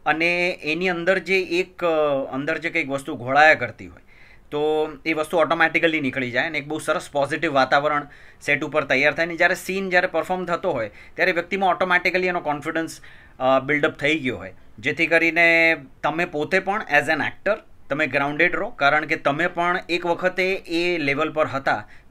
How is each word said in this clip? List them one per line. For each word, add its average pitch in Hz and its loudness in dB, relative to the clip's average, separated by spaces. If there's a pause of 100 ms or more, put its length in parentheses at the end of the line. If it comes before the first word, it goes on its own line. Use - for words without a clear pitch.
અને 175 0
એની 165 -2
અંદર 180 0
જે 185 0
એક, 180 -4
અ, 151 2
અંદર 147 -4
જે 156 -4
કંઈક 156 -2
વસ્તુ 139 -6
ઘોળાયા 139 6
કરતી 113 -6
હોય, - -20 (500)
તો 151 0 (160)
એ 160 0
વસ્તુ 156 -2
ઓટોમેટિકલી 160 2
નીકળી 127 -4
જાય 127 0
અને 156 -6
એક 139 -8
બહુ 151 -6
સરસ 160 -4
પોઝિટિવ 143 -2
વાતાવરણ 143 2 (340)
સેટ 147 0
ઉપર 151 0
તૈયાર 139 2
થાય. 165 -2
અને 170 -6
જ્યારે 175 2
સીન 190 -6
જ્યારે 180 2
પરફોર્મ 180 -2
થતો 175 -2
હોય, 117 -4 (240)
ત્યારે 180 2
વ્યક્તિમાં 180 -2
ઓટોમેટિકલી 180 0
એનો 180 -2
કોન્ફિડન્સ, 156 -4 (380)
અ, 131 4
બિલ્ડઅપ 147 0
થઈ 156 0
ગયો 123 -4
હોય, 95 -14 (260)
જેથી 151 -2
કરીને 165 4 (260)
તમે 160 0
પોતે 156 -2
પણ 196 -4
as 147 6
an 156 0
actor 127 -2 (320)
તમે 151 -2
ગ્રાઉન્ડેડ 147 0
રહો, 190 -4
કારણ 147 0
કે 151 -4
તમે 151 0
પણ 175 -2 (100)
એક 170 -2
વખતે 175 0
એ 175 -2
લેવલ 147 0
પર 151 0
હતા, 135 -2 (220)